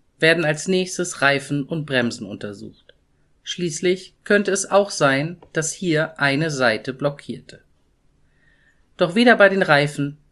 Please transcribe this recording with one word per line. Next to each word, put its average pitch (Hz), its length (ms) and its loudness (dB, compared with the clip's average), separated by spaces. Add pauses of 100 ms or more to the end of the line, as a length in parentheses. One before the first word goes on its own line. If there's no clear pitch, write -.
(180)
werden 165 260 2
als 151 240 -4
nächstes 185 540 -4
Reifen 139 420 0
und 156 220 -8
Bremsen 120 400 -2
untersucht. 104 680 -16 (480)
Schließlich 180 720 -4 (100)
könnte 202 260 2
es 196 200 -4
auch 202 200 4
sein, 147 480 0 (140)
dass 156 200 -4
hier 160 480 -2
eine 143 300 0
Seite 127 420 0
blockierte. - 680 -8 (1400)
Doch 170 180 -2
weder 233 220 6
bei 202 120 8
den 196 140 2
Reifen 147 560 0 (140)